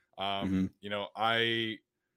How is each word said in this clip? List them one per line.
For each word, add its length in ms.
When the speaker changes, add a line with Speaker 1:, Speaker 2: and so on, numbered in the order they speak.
Speaker 1:
Um, 80
Speaker 2:
Mm-hmm. 180
Speaker 1:
you 80
know, 260
I 600